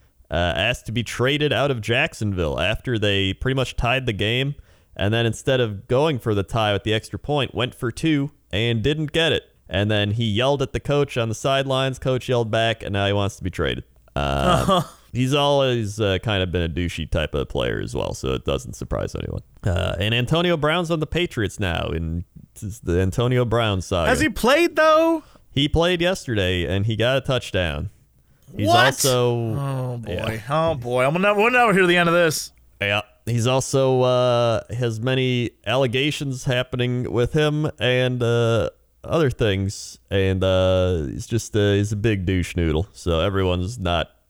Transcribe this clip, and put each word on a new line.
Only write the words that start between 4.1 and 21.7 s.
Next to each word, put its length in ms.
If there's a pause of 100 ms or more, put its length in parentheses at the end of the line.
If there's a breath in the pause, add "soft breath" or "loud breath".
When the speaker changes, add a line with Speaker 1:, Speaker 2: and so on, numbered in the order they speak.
Speaker 1:
game, 440 (400 soft breath)
and 180
then 100
instead 360
of 260
going 320
for 160
the 80
tie 300
with 100
the 100
extra 260
point, 360
went 220
for 160
two 400 (200)
and 300
didn't 300
get 200
it. 120 (240)
And 220
then 220
he 120
yelled 380
at 100
the 80
coach 360
on 120
the 60
sidelines. 640
Coach 300
yelled 220
back, 320
and 100
now 140
he 60
wants 240
to 60
be 80
traded. 340 (300)
Uh, 540
Speaker 2:
Uh-huh. 140 (300 loud breath)
Speaker 1:
he's 220
always, 640
uh, 220
kind 200
of 100
been 100
a 60
douchey 420
type 240
of 140
player 340
as 120
well, 200
so 200
it 100
doesn't 300
surprise 400
anyone. 280 (220)
Uh, 340
and 160
Antonio 420
Brown's 340
on 100
the 60
Patriots 540
now 280